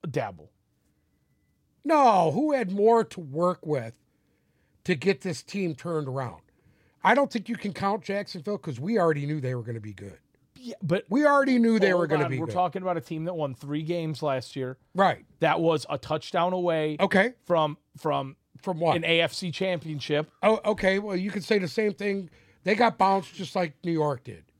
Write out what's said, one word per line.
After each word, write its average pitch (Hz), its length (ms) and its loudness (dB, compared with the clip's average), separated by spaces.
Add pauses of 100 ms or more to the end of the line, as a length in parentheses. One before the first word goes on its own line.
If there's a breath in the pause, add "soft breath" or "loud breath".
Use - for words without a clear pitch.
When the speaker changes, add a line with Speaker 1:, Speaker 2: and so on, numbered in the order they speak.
Speaker 1:
Daboll. 104 420 -8 (1400)
Speaker 2:
No, 233 460 6
who 294 200 0
had 240 180 -2
more 220 340 4
to 220 160 -14
work 165 460 -2
with 123 320 -4 (840)
to 180 100 0
get 170 280 -2
this 180 200 -8
team 185 320 -4
turned 156 340 -6
around? 127 320 -8 (600)
I 208 120 6
don't 277 160 2
think - 180 -6
you 233 80 -6
can 202 180 -6
count 196 300 -2
Jacksonville 202 540 -6
'cause 135 220 -8
we 208 180 0
already 156 280 2
knew 151 140 -4
they 127 140 -4
were 123 80 -6
gonna 113 180 -8
be 104 140 -14
good. 98 240 -16 (380)
Speaker 1:
Yeah, 247 260 -14
but 165 280 0
Speaker 2:
We 285 160 4
already 269 320 4
knew 226 200 6
they 190 120 4
Speaker 1:
hold 180 100 2
Speaker 2:
were 170 60 2
gonna 147 180 2
Speaker 1:
on. 131 60 -4
Speaker 2:
be 131 80 -2
Speaker 1:
We're 160 80 -4
Speaker 2:
good. 107 80 -6
Speaker 1:
talking 180 260 -2
about 185 160 -2
a 160 60 -4
team 160 220 -8
that 180 100 -6
won 147 200 -4
three 143 280 -6
games 160 400 -4
last 135 340 -4
year. 131 220 -6 (160)
Speaker 2:
Right. 180 320 2 (140)
Speaker 1:
That 160 200 2
was 160 300 2
a 147 80 -4
touchdown 170 560 -2
away 160 460 0
Speaker 2:
Okay. 196 340 2 (100)
Speaker 1:
from, 156 320 2 (220)
from 139 380 -4 (260)
Speaker 2:
From 180 180 -6
what? 165 160 4
Speaker 1:
an 165 80 -2
A 165 160 4
F 165 140 0
C 185 160 -6
championship. 156 800 -2 (120)
Speaker 2:
Oh, 214 220 4
okay. 196 340 2
Well, 202 180 -6
you 190 140 -2
could 196 140 -6
say 214 140 2
the 180 100 -2
same 208 240 0
thing. 196 380 -4 (320 soft breath)
They 202 120 2
got 220 220 2
bounced 190 380 2
just - 200 -10
like 175 200 -2 (100)
New 170 80 -2
York 147 320 -2
did. 85 200 -16 (160)